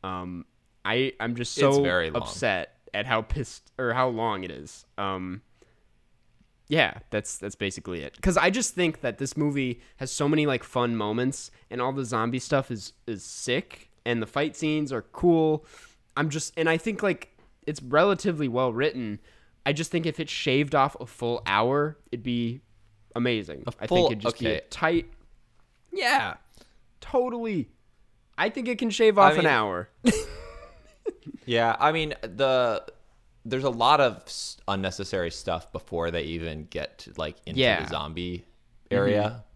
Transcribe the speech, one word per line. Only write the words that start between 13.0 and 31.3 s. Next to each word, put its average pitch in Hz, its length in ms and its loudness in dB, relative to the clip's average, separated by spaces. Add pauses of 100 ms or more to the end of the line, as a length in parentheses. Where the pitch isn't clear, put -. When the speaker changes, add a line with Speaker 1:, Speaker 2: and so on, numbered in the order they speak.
Speaker 1:
is 104 160 -6
sick, - 680 -6 (160)
and 117 160 0
the 110 40 -4
fight 147 300 -4
scenes 151 360 -2
are 117 100 -4
cool. 160 640 2 (500)
I'm 151 140 0
just, 151 260 -6
and 165 120 2
I 165 100 4
think, 202 240 -4
like, - 340 -2 (300)
it's 151 160 -6
relatively 151 680 2
well 123 240 0
written. 117 460 -2 (480)
I 139 60 2
just 156 180 -2
think 165 160 -2
if 156 140 -4
it 151 100 -6
shaved 143 440 0
off 139 260 4
a - 60 -12
full 120 400 -4
hour, 131 520 2 (140)
it'd 120 100 -8
be 120 380 -2 (540)
amazing. 110 520 0
Speaker 2:
A - 140 -6
Speaker 1:
I 107 60 -6
Speaker 2:
full, 175 100 2 (120)
Speaker 1:
think 117 40 2
it'd 104 100 -6
just 117 160 0
be 120 80 -2
a 78 100 0
Speaker 2:
okay. 78 40 -4 (100)
Speaker 1:
tight, 165 360 0 (880)
yeah, 277 380 2 (680)
totally. 226 680 -2 (680)
I 185 120 0
think 226 200 -6
it 240 100 -2
can 233 120 0
shave 214 280 6
Speaker 2:
I 196 80 10
Speaker 1:
off 156 80 10
an 160 40 4
Speaker 2:
mean, 170 80 4
Speaker 1:
hour. 107 480 2
<laughs> - 160 4 (1400)